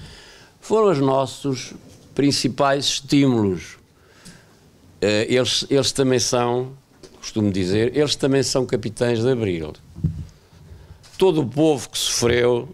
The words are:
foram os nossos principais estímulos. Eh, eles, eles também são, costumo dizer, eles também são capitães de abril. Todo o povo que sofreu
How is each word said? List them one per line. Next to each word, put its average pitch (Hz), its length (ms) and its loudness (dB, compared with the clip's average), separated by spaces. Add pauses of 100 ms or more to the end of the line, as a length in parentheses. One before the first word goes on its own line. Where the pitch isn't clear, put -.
(580)
foram 214 320 2
os 143 80 2
nossos 135 760 -2 (400)
principais 139 720 0
estímulos. 120 880 0 (1300)
Eh, 107 260 2
eles, 123 400 0
eles 135 240 2
também 127 260 2
são, 123 540 -2 (460)
costumo 104 340 -2
dizer, 104 420 0
eles 143 220 0
também 135 260 2
são 131 220 -2
capitães 120 540 -2
de 120 120 2
abril. 87 440 -2 (1400)
Todo 175 240 2
o 131 80 0
povo 147 420 0
que - 80 -8
sofreu 120 760 0